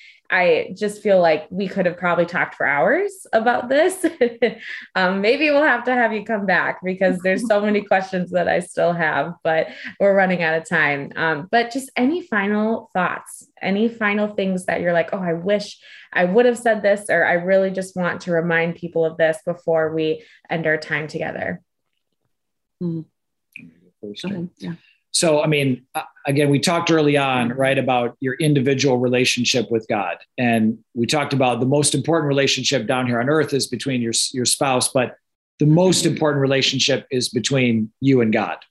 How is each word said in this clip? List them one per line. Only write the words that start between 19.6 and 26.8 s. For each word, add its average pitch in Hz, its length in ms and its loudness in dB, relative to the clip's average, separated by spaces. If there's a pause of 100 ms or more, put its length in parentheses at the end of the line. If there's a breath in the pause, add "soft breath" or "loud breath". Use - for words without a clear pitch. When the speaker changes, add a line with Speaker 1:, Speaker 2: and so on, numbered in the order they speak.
Speaker 1:
we 156 320 -2 (240 loud breath)
end 165 160 -4
our 156 120 2
time 156 300 -6
together? 160 540 -8 (1200)
Speaker 2:
Mm. 165 240 -6 (960)
Speaker 3:
First 208 220 -14
Speaker 2:
Go 190 60 -6
ahead. 180 280 -8
Yeah. 175 160 -10 (380 loud breath)
Speaker 3:
So, 151 300 2
I 160 60 0
mean, 143 380 0 (100)
uh, 156 80 -8 (240)
again, 143 220 2
we 143 100 4
talked 170 320 0